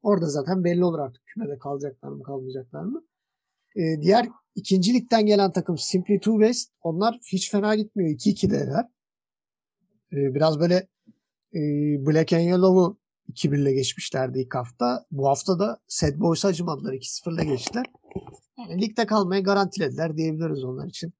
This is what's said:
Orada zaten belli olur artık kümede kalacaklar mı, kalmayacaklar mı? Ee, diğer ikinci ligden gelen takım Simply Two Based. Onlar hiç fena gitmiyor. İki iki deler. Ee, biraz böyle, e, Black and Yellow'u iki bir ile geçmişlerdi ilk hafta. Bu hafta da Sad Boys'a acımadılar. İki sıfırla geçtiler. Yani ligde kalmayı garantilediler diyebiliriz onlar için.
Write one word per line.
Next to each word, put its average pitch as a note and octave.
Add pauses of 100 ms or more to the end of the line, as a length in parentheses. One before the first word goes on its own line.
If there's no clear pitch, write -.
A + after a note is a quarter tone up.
Orada G3
zaten E3+
belli F3
olur D#3+
artık C3
kümede C#3+
kalacaklar C#3
mı, C#3
kalmayacaklar C3+
mı? C#4 (720)
Ee, D#3+
diğer G#3+ (260)
ikinci F#3+
ligden A3+
gelen G3+
takım E3+
Simply F#3+
Two A3
Based. A#3 (100)
Onlar G3+ (120)
hiç F#3+
fena G#3
gitmiyor. G#3
İki D3+
iki G3
deler. A3+ (1300)
Ee, C#3
biraz D3+
böyle, F3 (800)
e, F3 (460)
Black D#3
and E3
Yellow'u F3+ (280)
iki -
bir C#3+
ile C#3
geçmişlerdi C3
ilk B2+
hafta. A#3+
Bu C#3
hafta D#3+
da G#3
Sad D3
Boys'a E3+
acımadılar. D#3+
İki -
sıfırla E3
geçtiler. D3+ (720)
Yani G3
ligde A3+
kalmayı G3
garantilediler E3
diyebiliriz D#3
onlar B2+
için. F3